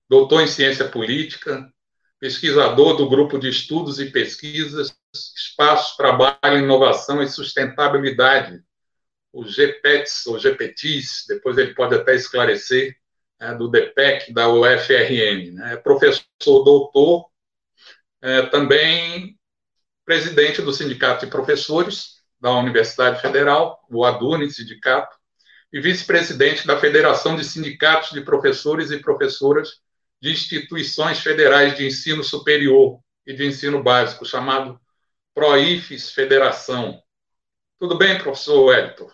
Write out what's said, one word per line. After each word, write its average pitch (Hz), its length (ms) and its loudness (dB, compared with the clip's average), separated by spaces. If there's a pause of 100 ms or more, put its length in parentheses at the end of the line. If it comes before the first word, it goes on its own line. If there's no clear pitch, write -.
doutor 135 340 6
em 151 40 2
Ciência 135 380 -2
Política, 131 840 -8 (520)
pesquisador 143 760 2
do 143 120 0
Grupo 139 320 2
de 127 80 -4
Estudos 143 500 -6
e 139 140 -10
Pesquisas 147 840 -6 (160)
Espaço, - 840 -2
Trabalho, 139 640 2
Inovação 135 640 2
e 139 80 -2
Sustentabilidade, 135 1300 -2 (680)
o 123 120 -14
G 117 220 2 (160)
pets 143 460 0
ou 113 100 -6
G 135 160 0
P 113 140 -6
Ts, 143 580 -8
depois 123 320 -4
ele 131 160 -2
pode 120 220 0
até 131 180 2
esclarecer, 127 800 -2 (440)
né, 117 160 -12
do 117 140 -6
depec 139 640 0
da 117 160 2
U 117 160 4
F 127 300 2
R 120 260 2
N, 98 300 -2
né, 113 240 -12
é - 20 -10
professor 139 480 0 (180)
doutor, 143 880 4 (920)
é, 131 240 2
também 165 880 0 (680)
presidente 151 560 0
do 143 100 -4
Sindicato 131 540 -4
de - 40 -16
Professores - 920 -4 (180)
da 123 120 -2
Universidade 123 680 0
Federal, 143 720 0
o 120 160 0
adune 139 440 -2
Sindicato, 120 640 -4 (560)
e 147 80 -10
vice-presidente 147 880 0
da 147 120 0
Federação 151 580 2
de 156 80 -8
Sindicatos 156 680 -2
de 143 100 -10
Professores 147 680 -2
e 143 100 -8
Professoras 143 840 -2 (360)
de 147 140 -6
Instituições 156 880 -6
Federais 143 560 4
de 139 100 -4
Ensino 147 380 -6
Superior 139 760 2 (260)
e 135 80 -14
de 139 120 -6
Ensino 143 360 -6
Básico, 123 420 0
chamado 131 560 -6 (540)
proifes 147 760 0
Federação. 131 920 0 (760)
Tudo 175 200 -4
bem, 190 180 2
professor 143 480 2
Wellington? - 480 2